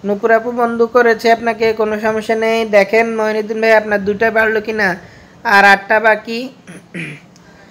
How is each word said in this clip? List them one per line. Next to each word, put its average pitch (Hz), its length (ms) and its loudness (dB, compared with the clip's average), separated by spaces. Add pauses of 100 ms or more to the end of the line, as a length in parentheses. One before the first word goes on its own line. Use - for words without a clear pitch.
নূপুর 208 260 -2
আপু 226 200 0
বন্ধু 233 360 0
করেছে 233 440 2
আপনাকে, 226 420 -2
কোনো 214 260 -2
সমস্যা 220 360 -2
নেই। 226 300 -2
দেখেন 220 500 2
মঈনুদ্দিন 220 460 -4
ভাই, 226 100 2
আপনার 214 340 0
দুটা 208 260 0
বাড়লো 220 300 0
কি 220 120 -8
না? 202 220 -2 (480)
আর 202 220 4
আটটা 202 340 4
বাকি। 226 500 -2 (1200)